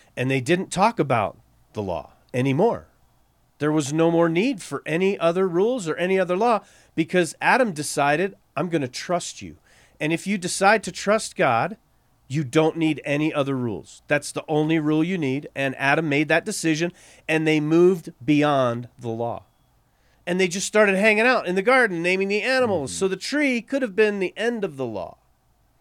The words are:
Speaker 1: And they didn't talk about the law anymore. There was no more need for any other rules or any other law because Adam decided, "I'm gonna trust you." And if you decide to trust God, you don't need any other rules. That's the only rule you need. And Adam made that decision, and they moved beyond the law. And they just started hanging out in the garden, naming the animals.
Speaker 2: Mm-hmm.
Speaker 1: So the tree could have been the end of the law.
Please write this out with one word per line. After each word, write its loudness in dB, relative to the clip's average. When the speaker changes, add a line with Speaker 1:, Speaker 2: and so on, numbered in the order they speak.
Speaker 1:
And -2
they 0
didn't 0
talk 0
about 0
the -6
law -6
anymore. 0
There 0
was -2
no 4
more 4
need 0
for -10
any 0
other 0
rules 0
or -2
any 0
other 0
law 2
because 0
Adam 2
decided, -2
"I'm -2
gonna -2
trust -6
you." -14
And -2
if -4
you -2
decide 2
to -8
trust -2
God, 2
you -2
don't 2
need 0
any -2
other -2
rules. -6
That's -2
the -8
only 2
rule 2
you -2
need. -2
And -4
Adam 2
made 2
that 2
decision, -2
and 0
they 4
moved 4
beyond 2
the -10
law. -6
And 0
they 4
just -6
started 4
hanging 4
out 0
in -2
the 0
garden, 2
naming 0
the -2
animals. 0
Speaker 2:
Mm-hmm. -10
Speaker 1:
So 0
the -6
tree -2
could -4
have -4
been 2
the -4
end -2
of -6
the -6
law. -8